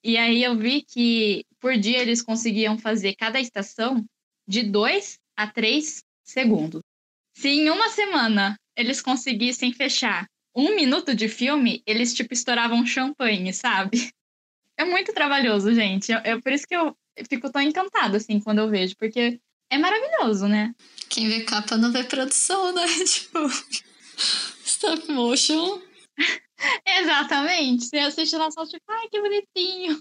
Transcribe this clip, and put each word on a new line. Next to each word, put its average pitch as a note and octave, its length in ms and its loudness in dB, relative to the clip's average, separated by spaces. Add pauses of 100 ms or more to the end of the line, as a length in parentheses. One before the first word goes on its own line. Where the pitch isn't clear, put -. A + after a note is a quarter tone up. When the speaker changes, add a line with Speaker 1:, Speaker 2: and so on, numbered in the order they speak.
Speaker 1:
E A3+ 100 2
aí A#3 280 4
eu B3 120 2
vi B3 280 0
que, A3+ 600 2 (160)
por B3+ 160 0
dia, A3+ 240 2
eles A#3 220 0
conseguiam A3 560 0
fazer G3+ 380 -2
cada A3+ 240 -2
estação A3+ 640 -4 (420)
de G#3 140 0
dois A3+ 560 0 (180)
a G#3+ 120 -4
três A#3+ 560 -2 (200)
segundos. E3 580 0 (540)
Se C#4 140 -2
em D4+ 220 4
uma G#4+ 180 2
semana A3+ 640 0 (220)
eles B3 240 -2
conseguissem B3+ 720 -2
fechar A#3 540 -2 (280)
um D#4+ 200 4
minuto C#4+ 380 2
de G#3+ 140 0
filme, B3 580 0
eles, A#3 300 0
tipo, B3+ 180 -4
estouravam A#3 500 2
champanhe, A#3 680 -2
sabe? G#3+ 560 0 (680)
É D4+ 80 -2
muito F#4+ 300 0
trabalhoso, A#3+ 640 2
gente. G3 360 0
Eu, A3+ 140 2
eu, A3+ 160 0
por C4 100 0
isso C#4+ 160 -2
que F4+ 80 -4
eu E4 200 0 (340)
fico B3+ 220 -4
tão C#4 100 0
encantada, D#4 560 0
assim, G#3+ 220 0
quando G#3 180 0
eu A3 100 2
vejo, F#3 300 0
porque A#3+ 420 -2 (320)
é C4 60 0
maravilhoso, F4+ 720 2
né? G#3+ 260 2 (360)
Speaker 2:
Quem A3 200 -2
vê A3 120 -2
capa A3 360 -2
não A#3 140 4
vê B3 120 0
produção, F4+ 680 0
né? F4 160 0
<laughs> E4 160 0
Tipo, - 420 -2 (1160)
stop D#4+ 460 -2
motion. D4+ 680 0 (380)
Speaker 1:
<laughs> - 680 -4
Exatamente. D4+ 1000 0
Você D4 140 -2
assiste D#4 360 -2
lá D#4+ 140 0
só, D#4+ 160 -8
tipo, D#4+ 240 -16
"Ai, A4+ 220 -6
que G#4 100 -2
bonitinho." F#4 800 -2